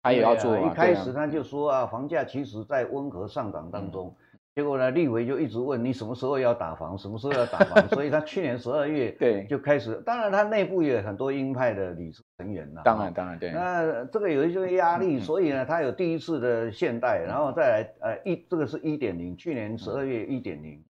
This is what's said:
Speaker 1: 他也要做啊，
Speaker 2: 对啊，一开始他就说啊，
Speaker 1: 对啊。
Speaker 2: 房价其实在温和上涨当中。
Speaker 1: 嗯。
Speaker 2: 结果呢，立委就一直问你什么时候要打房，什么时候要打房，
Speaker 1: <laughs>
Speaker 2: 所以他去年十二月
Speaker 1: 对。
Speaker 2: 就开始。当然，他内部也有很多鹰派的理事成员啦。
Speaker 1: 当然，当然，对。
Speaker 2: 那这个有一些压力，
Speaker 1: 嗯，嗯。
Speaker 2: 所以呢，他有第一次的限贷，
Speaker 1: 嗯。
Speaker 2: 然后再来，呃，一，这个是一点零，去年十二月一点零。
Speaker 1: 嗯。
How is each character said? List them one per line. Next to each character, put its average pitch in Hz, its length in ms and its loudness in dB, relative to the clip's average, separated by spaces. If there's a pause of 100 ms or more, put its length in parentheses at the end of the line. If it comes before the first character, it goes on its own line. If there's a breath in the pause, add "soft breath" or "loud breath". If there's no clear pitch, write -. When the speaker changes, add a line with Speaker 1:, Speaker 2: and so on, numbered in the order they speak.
Speaker 1:
他 127 100 4
也 127 100 6
要 113 140 8
做 113 160 2
啊， 107 60 4
Speaker 2:
对 92 80 2
啊， 87 40 4
一 85 60 -2
开 175 180 6
始 127 200 0
他 147 120 -2
就 151 160 -2
说 143 300 -2
啊， 131 80 2
Speaker 1:
对 123 40 2
啊。 117 40 -2
Speaker 2:
房 117 180 -6
价 147 200 0
其 143 180 -6
实 110 220 -8
在 135 220 0
温 139 220 -4
和 98 160 -6
上 104 240 -6
涨 85 220 -10
当 101 180 -6
中。 90 180 -8
Speaker 1:
嗯。 - 80 -16 (400 soft breath)
Speaker 2:
结 147 80 -2
果 143 140 0
呢， 127 140 4
立 160 160 4
委 117 180 2
就 135 140 0
一 156 80 0
直 107 100 -6
问 127 260 0
你 127 80 0
什 123 140 -4
么 110 80 -6
时 127 140 -4
候 139 100 2
要 123 160 4
打 82 220 -4
房， 80 200 -8
什 98 140 -10
么 110 80 -8
时 107 80 -8
候 143 80 0
要 127 140 2
打 - 100 -6
房， 170 320 2
Speaker 1:
<laughs> - 0 -
Speaker 2:
所 143 160 0
以 143 60 -2
他 151 100 2
去 151 180 -6
年 135 160 -2
十 120 140 -8
二 143 160 0
月 143 320 0
Speaker 1:
对。 104 280 2
Speaker 2:
就 139 120 -2
开 143 220 2
始。 113 160 -4 (100)
当 240 140 0
然， 214 120 0
他 202 120 4
内 208 200 2
部 180 200 2
也 135 140 4
有 104 40 2
很 101 160 -6
多 135 140 -2
鹰 135 200 -2
派 123 220 2
的 98 200 -2
理 82 180 -10
事 - 100 -20 (160)
成 92 140 -10
员 78 240 -8
啦。 80 100 -14
Speaker 1:
当 110 140 6
然， 95 120 -2
当 90 140 -4
然， 85 140 -10
对。 87 120 -4
Speaker 2:
那 160 600 -2
这 214 80 -2
个 202 100 2
有 143 140 4
一 170 100 2
些 185 220 0
压 170 240 4
力， 180 160 2
Speaker 1:
嗯， - 20 0
嗯。 117 40 -2
Speaker 2:
所 156 200 0
以 165 120 4
呢， 131 120 0
他 160 160 0
有 131 100 0
第 170 220 0
一 160 60 -2
次 151 200 -2
的 113 320 2
限 120 280 -2
贷， 113 260 2
Speaker 1:
嗯。 - 40 -4
Speaker 2:
然 104 100 -2
后 143 120 0
再 156 120 2 (380)
来， 110 100 -2
呃， - 120 -4
一， 175 240 -4
这 - 80 -2
个 151 120 0
是 147 160 -6
一 151 120 0
点 113 220 -2
零， 87 180 -8
去 160 200 -6
年 110 200 -4
十 104 140 -8
二 135 160 -2
月 123 220 -2
一 131 120 -4
点 82 220 -8
零。 78 120 -14
Speaker 1:
嗯。 73 100 -20 (140)